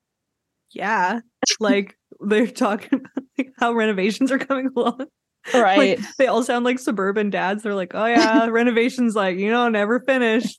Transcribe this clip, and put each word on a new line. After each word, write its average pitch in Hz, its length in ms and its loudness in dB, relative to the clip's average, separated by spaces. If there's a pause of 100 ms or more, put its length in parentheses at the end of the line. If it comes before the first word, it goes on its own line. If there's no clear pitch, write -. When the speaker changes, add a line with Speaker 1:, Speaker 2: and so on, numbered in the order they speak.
(720)
Speaker 1:
Yeah. 196 480 -2 (400)
Like, 202 380 0 (240)
they're 214 260 2
talking 247 520 -2
<laughs> - 0 -
about, - 240 -12 (140)
like, 262 120 -6 (100)
how 233 140 0
renovations 220 580 0
are 269 80 0
coming 262 360 -4
along. 240 300 -2 (480)
Speaker 2:
Right. 220 460 4
Speaker 1:
Like, 202 80 -10 (100)
they 262 100 4
all 226 160 0
sound 240 200 -2
like 247 160 0
suburban 208 500 -2
dads. 190 320 -2
They're 208 140 -4
like, 185 180 -6
"Oh, 196 120 -2
yeah, 226 400 2
Speaker 2:
<laughs> 226 40 -2
Speaker 1:
renovations, 233 680 0
like, 185 220 0
you 196 140 0
know, 240 180 2
never 214 300 0
finish." 240 600 0